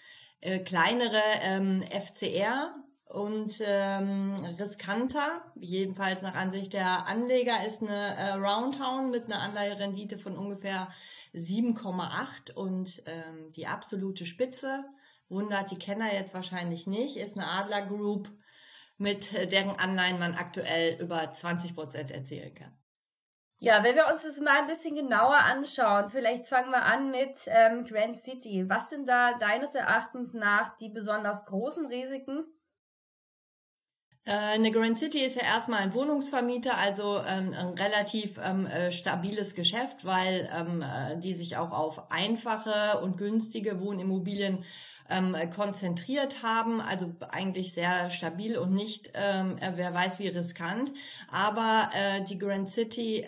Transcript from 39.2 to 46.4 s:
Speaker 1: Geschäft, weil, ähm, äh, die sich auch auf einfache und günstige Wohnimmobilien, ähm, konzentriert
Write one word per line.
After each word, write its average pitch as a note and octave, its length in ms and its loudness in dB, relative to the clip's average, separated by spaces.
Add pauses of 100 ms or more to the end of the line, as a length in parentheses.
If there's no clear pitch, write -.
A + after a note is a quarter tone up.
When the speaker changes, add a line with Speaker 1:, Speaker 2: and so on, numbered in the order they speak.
Speaker 1:
Geschäft, A3+ 500 0
weil, F#3 500 2
ähm, E3+ 280 -2
äh, C3+ 360 -4
die F#3 140 -4
sich E3+ 240 -4
auch E3+ 160 -2
auf - 380 -2
einfache G#3+ 920 0
und F3+ 160 0
günstige G#3 640 0
Wohnimmobilien, F#3+ 840 0 (480)
ähm, F#3 260 2 (180)
konzentriert G3+ 880 -2